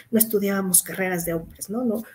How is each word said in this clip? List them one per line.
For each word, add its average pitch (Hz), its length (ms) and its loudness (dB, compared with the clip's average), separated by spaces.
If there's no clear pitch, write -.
no 220 80 6
estudiábamos 196 640 2
carreras 180 400 -2
de 170 100 -2
hombres, - 340 -8
¿no? 233 160 -4
No, 220 120 0
no 226 80 -8